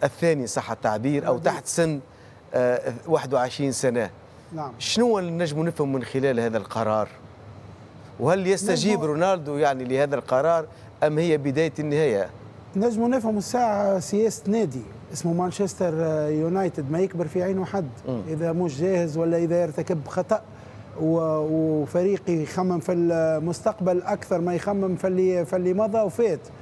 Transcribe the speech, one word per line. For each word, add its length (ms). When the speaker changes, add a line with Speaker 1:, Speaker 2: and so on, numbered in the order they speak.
Speaker 1:
الثاني 440
صح 240
التعبير 560
أو 60
Speaker 2:
مظبوط. 120
Speaker 1:
تحت 220
سن، 320
آه، 400
واحد 260
وعشرين 380
سنة. 380
Speaker 2:
نعم. 260
Speaker 1:
شنو 400
نجم 440
نفهم 300
من 100
خلال 360
هذا 180
القرار؟ 520
وهل 280
يستجيب 520
Speaker 2:
نجم 80
Speaker 1:
رونالدو 500
يعني 260
لهذا 320
القرار 500
أم 160
هي 180
بداية 420
النهاية؟ 500
Speaker 2:
نجم 320
نفهم 300
الساعة 640
سياسة 480
نادي 340
اسمه 200
مانشستر 600
يونايتد 600
ما 80
يكبر 280
في 160
عينه 220
حد، 240
Speaker 1:
مم. 200
Speaker 2:
إذا 240
مش 280
جاهز 380
ولا 200
إذا 240
يرتكب 460
خطأ 340
و-، 180
وفريق 800
يخمم 500
في 120
المستقبل 1120
أكثر 400
ما 140
يخمم 400
في 120
اللي، 380
في 100
اللي 180
مضى 260
وفات. 400